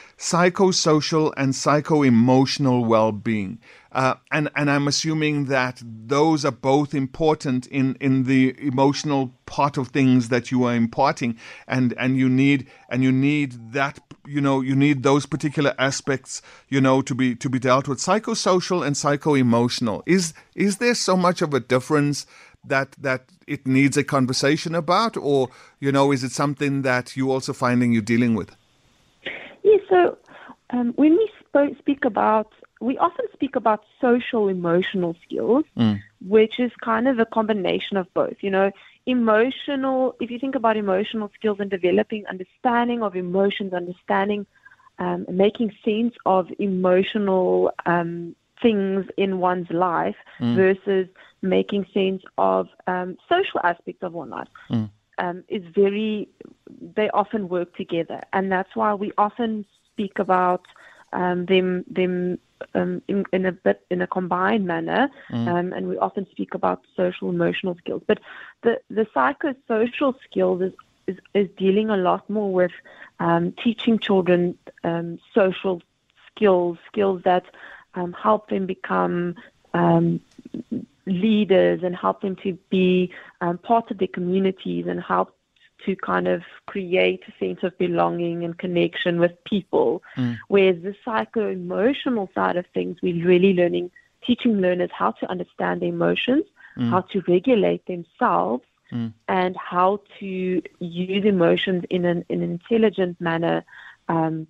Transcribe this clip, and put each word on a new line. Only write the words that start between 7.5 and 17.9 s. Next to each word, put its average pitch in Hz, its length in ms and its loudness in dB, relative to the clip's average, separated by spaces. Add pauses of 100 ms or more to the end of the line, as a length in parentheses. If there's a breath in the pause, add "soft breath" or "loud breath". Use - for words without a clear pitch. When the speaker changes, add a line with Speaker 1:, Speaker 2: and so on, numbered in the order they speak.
Speaker 1:
in, 131 340 -2
in 135 240 2
the 131 340 2
emotional 135 760 0 (120)
part 143 300 -2
of 131 120 -4
things 127 420 4
that 123 200 0
you 123 140 2
are 120 100 0
imparting, 120 640 0 (320 loud breath)
and, 127 300 0
and 127 180 0
you 131 120 2
need, 135 380 2 (220 loud breath)
and 123 140 -2
you 131 100 4
need 131 600 -2
that, 139 280 -4 (260)
you 143 140 -4
know, 139 200 2
you 131 140 -2
need 139 280 4
those 139 220 4
particular 147 540 -2
aspects, - 640 -2 (260 loud breath)
you 135 120 2
know, 135 220 4
to 135 120 -4
be, 123 220 0
to - 120 -6
be 127 120 0
dealt 131 260 2
with, 135 120 -4